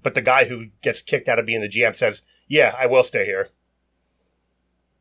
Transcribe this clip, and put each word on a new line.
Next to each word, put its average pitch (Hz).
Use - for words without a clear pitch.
but 147
the 131
guy 127
who 117
gets 117
kicked -
out 117
of 113
being 113
the 104
G 110
M 135
says, 110
"Yeah, 139
I 131
will 127
stay 107
here." 98